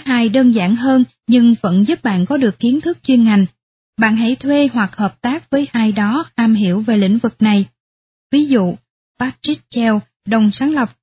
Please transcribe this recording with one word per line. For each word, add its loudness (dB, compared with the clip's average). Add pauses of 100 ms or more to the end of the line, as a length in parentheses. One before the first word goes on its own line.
hai 0
đơn 2
giản 0
hơn 2 (240)
nhưng 4
vẫn 0
giúp -4
bạn -2
có -2
được -2
kiến 0
thức -6
chuyên 2
ngành. 2 (540)
Bạn 0
hãy -2
thuê 0
hoặc -4
hợp -6
tác -6
với -2
ai 0
đó -2 (100)
am 2
hiểu 0
về 0
lĩnh 2
vực -4
này. 2 (680)
Ví 2
dụ, 0 (440)
Patrick -8
Chell, -2 (300)
đồng 2
sáng -2
lập -4